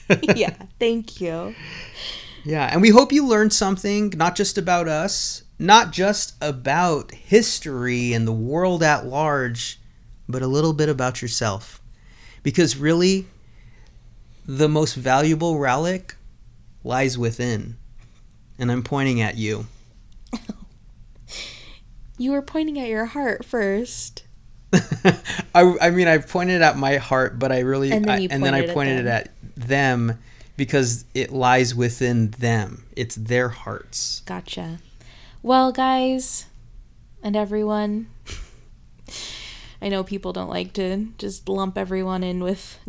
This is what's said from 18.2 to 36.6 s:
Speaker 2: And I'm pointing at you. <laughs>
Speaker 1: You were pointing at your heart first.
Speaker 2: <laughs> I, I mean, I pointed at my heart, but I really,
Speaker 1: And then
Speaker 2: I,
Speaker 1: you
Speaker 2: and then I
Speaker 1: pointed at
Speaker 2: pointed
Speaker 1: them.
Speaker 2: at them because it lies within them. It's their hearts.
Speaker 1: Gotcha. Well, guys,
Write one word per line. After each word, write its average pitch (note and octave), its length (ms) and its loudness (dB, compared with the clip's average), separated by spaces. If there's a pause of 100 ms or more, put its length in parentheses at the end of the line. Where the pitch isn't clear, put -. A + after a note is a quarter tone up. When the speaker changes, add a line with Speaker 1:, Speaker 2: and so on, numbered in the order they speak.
Speaker 2:
And B2 140 0
I'm B2 100 -2
pointing C3+ 380 0
at G#2+ 160 -2
you. G#2+ 300 -4 (680)
<laughs> A#3+ 60 -10 (1800)
Speaker 1:
You B3+ 120 -2
were C#4+ 100 0
pointing D#4 380 -4
at B3 80 -6
your A3 180 -2
heart B3+ 380 -4
first. G#3+ 800 -4 (240)
Speaker 2:
<laughs> - 240 -8
I, - 1080 4
I E3+ 100 4
mean, F3 180 4
I D#3+ 100 6
pointed F3+ 440 0
at D#3 140 6
my C#3 200 2
heart, C3 420 0
but C3 140 2
I B2+ 80 2
really, C3+ 320 0
Speaker 1:
And G#3+ 120 2
then G#3 60 2
Speaker 2:
I, G3+ 80 2
Speaker 1:
you F#3 120 -2
Speaker 2:
and C#3 120 0
then C#3 120 4
I C#3 120 2
Speaker 1:
pointed C3+ 400 0
at A#2 220 -2
Speaker 2:
pointed - 80 -20 (200)
Speaker 1:
them. - 40 -12
Speaker 2:
at A#2 80 -8
them B2 500 2 (380)
because B2+ 480 0 (100)
it C3 180 -4
lies B2+ 420 4
within A#2+ 580 0
them. A#2 520 -2 (120)
It's A#2+ 180 -6
their A#2+ 360 0
hearts. - 760 -10
Speaker 1:
Gotcha. F3+ 520 -10 (640)
Well, C4 280 4
guys, C4 760 0 (760)